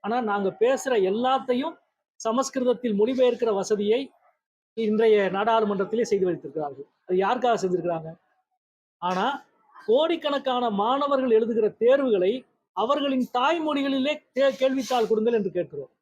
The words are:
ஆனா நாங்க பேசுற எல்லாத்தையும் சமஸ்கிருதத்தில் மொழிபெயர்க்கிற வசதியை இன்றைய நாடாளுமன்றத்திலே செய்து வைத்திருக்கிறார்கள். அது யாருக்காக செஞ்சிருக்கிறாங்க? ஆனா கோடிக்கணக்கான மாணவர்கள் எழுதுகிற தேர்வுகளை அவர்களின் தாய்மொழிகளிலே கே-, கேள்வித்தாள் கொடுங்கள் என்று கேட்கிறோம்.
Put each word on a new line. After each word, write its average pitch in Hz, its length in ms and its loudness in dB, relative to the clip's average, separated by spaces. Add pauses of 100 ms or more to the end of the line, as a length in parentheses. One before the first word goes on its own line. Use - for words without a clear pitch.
ஆனா 233 180 -2
நாங்க 202 280 -2 (100)
பேசுற 254 340 0 (100)
எல்லாத்தையும் 254 720 -2 (440)
சமஸ்கிருதத்தில் 240 800 -2
மொழிபெயர்க்கிற 240 540 2
வசதியை 208 480 0 (760)
இன்றைய 220 400 4 (160)
நாடாளுமன்றத்திலே 208 680 0
செய்து 196 240 0
வைத்திருக்கிறார்கள். 143 640 -6 (160)
அது 185 140 -2
யாருக்காக 226 380 2
செஞ்சிருக்கிறாங்க? 170 540 -2 (920)
ஆனா 185 240 0 (600)
கோடிக்கணக்கான 277 840 0
மாணவர்கள் 262 640 0
எழுதுகிற 220 380 2
தேர்வுகளை 233 640 2 (440)
அவர்களின் 269 560 0
தாய்மொழிகளிலே 277 800 0 (200)
கே-, 269 220 2
கேள்வித்தாள் 254 520 0
கொடுங்கள் 220 260 2
என்று 202 180 -2
கேட்கிறோம். 156 400 -6 (100)